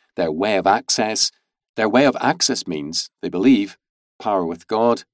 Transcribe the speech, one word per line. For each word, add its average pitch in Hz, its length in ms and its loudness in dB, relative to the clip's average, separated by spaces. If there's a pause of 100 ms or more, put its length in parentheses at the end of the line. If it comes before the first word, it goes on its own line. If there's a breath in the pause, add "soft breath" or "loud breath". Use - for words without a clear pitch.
(160)
their 85 160 -2
way 98 260 0
of 90 80 -2
access. 107 640 0 (460)
Their 110 120 0
way 120 160 4
of 147 120 2
access - 500 -2
means, 78 440 -6 (120)
they 92 60 -6
believe, 101 500 2 (400)
power 101 260 -2
with 82 220 -8
God. 113 480 0